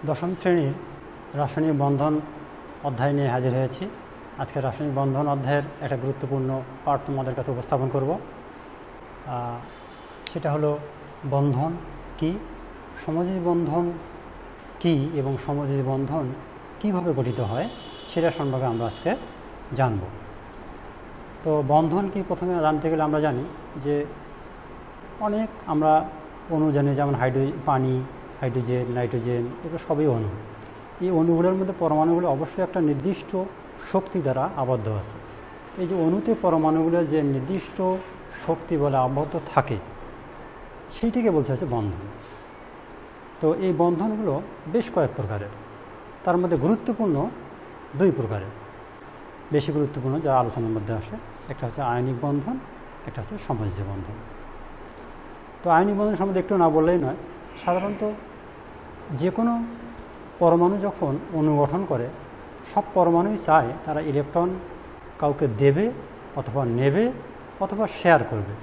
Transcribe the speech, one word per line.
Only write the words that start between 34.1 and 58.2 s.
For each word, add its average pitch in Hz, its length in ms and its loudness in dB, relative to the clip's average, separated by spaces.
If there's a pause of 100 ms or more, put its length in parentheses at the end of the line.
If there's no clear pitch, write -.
দ্বারা 135 360 2
আবদ্ধ 123 320 0
আছে। - 920 -8
এই 180 60 0
যে 185 80 0
অণুতে 185 460 4
পরমাণুগুলো 160 640 4
যে 151 160 2
নির্দিষ্ট 143 600 0 (680)
শক্তি 165 300 0
বলে 139 200 4
আবদ্ধ 139 420 2 (140)
থাকে, 131 220 4 (1160)
সেইটিকে 226 400 2
বলছে 143 200 4
হচ্ছে 131 140 0
বন্ধন। 104 420 -2 (1300)
তো 160 120 6
এই 185 240 2
বন্ধনগুলো 175 640 2 (260)
বেশ 214 280 0
কয়েক 147 200 4
প্রকারের, 101 340 -4 (760)
তার 175 140 4
মধ্যে 175 200 2
গুরুত্বপূর্ণ 202 720 2 (640)
দুই 175 160 6
প্রকারের, 107 360 -2 (1040)
বেশি 147 200 2
গুরুত্বপূর্ণ 143 480 0
যা 139 200 4
আলোচনার 117 320 0
মধ্যে 110 220 -2
আসে। 110 220 -4 (340)
একটা 131 180 -6
হচ্ছে 143 140 -4
আয়নিক 123 400 0
বন্ধন, 147 360 0 (500)
একটা - 140 -8
হচ্ছে 208 160 -8 (100)
সমযোজী 104 340 -2
বন্ধন। 95 320 -6 (1500)
তো 175 60 2
আয়নিক 190 280 8
বন্ধন 208 180 4
সম্বন্ধে 185 240 2
একটু 190 180 2
না 170 120 8
বললেই 160 280 6
নয়। 135 180 2 (500)
সাধারণত 202 460 0 (1000)